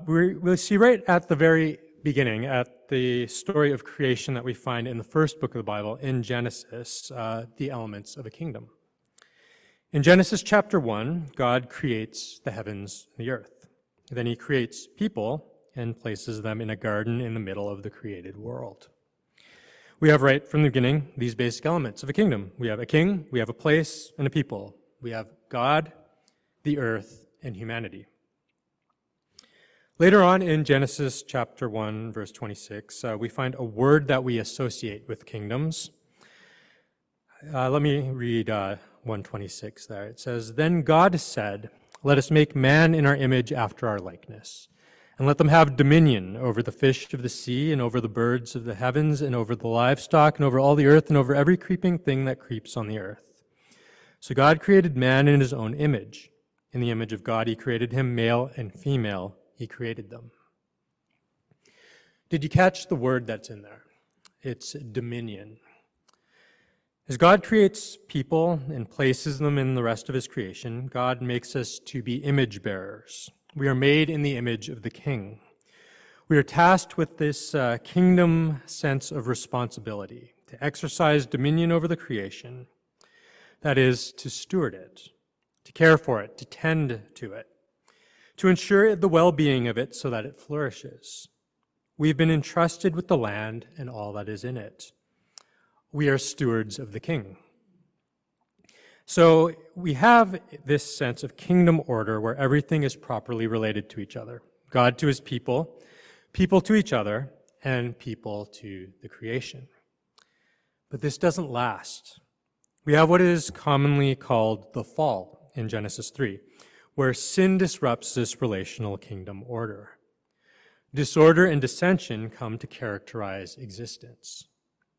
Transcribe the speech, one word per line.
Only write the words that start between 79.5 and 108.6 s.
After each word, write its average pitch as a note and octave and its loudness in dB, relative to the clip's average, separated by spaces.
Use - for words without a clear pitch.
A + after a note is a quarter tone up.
to - -18
exercise D3 0
dominion D#3 0
over E3 0
the D#3+ -4
creation. B2 -12
That C#3+ 2
is, B2+ 2
to - -14
steward D3 -4
it, - -20
to - -20
care D#3+ 6
for A#2+ -2
it, G2+ -14
to - -18
tend D3+ -4
to G#2 -14
it, A2 -18
to F#3+ 2
ensure G3+ 4
the F#3+ 0
well-being D3+ 4
of A2 -6
it C3+ -6
so - -8
that A2+ -6
it C3+ -18
flourishes. C3+ -10
We've D3+ 0
been D#3+ 4
entrusted E3 0
with F3 -8
the F3 2
land A2 -6
and C3 -12
all G#2 -10
that G2+ -10
is G#2 -10
in B2 -8
it. - -18
We D3 0
are C3+ 2
stewards A2+ -4
of A2+ -14
the G#2+ -12
King. G#2 -8
So E3 6
we F3 -4
have G3 6
this C#3+ 0
sense - -6
of - -12
kingdom E3+ 4
order A2 -2
where A2+ -4
everything C#3+ 0
is C3+ -2
properly A2+ -6
related A2 -2
to - -14
each G2 -12
other. A#2 -16
God B2 4
to D#3+ -2
his C#3 0
people, C3 -4
people F#3 2
to G#3+ 2
each G#3 2
other, A2+ -4
and B2 -4
people G#2 -12
to F#2+ -18